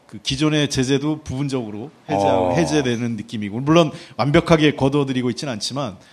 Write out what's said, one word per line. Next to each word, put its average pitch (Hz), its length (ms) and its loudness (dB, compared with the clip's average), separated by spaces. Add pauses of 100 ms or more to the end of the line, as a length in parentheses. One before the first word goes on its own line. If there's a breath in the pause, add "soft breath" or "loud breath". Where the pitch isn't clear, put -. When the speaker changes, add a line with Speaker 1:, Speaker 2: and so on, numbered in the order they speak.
Speaker 1:
그 107 160 -18
기존의 147 480 0
제재도 139 540 0
부분적으로 131 680 -6 (180)
해제-, 98 160 2
Speaker 2:
어. 92 300 2
Speaker 1:
해제되는 127 600 0
느낌이고, 104 460 -6
물론 156 300 4 (260 loud breath)
완벽하게 151 580 4
거둬들이고 131 560 0
있지는 131 220 -6
않지만, 113 440 -8 (160 loud breath)